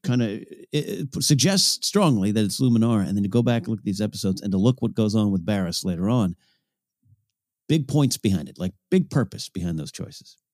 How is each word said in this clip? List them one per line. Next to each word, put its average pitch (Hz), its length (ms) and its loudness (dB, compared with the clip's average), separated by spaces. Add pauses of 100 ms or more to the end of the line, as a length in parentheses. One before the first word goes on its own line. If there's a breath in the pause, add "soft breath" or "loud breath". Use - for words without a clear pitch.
kinda, 117 360 0 (320)
it, 147 420 -4
it 175 80 -4
suggests 165 640 2
strongly 120 460 2
that 107 120 2
it's 95 160 -4
Luminara, 117 460 4
and 95 100 -2
then 101 60 0
to 101 60 0
go 117 140 2
back 117 200 0
and - 60 -8
look 113 120 -4
at - 40 -20
these 98 160 -2
episodes 104 400 -2
and 101 120 -4
to 95 60 2
look 123 240 2
what 107 120 -2
goes 107 200 0
on 107 160 2
with 92 160 -2
Barriss 92 380 -2
later 90 260 -2
on. 104 240 0 (1300)
Big 151 180 2
points 143 300 2
behind 92 320 -2
it, - 100 -18
like, 92 140 -4 (180)
big 95 200 2
purpose - 400 -4
behind 85 280 -4
those 73 140 -10
choices. - 460 -16 (160)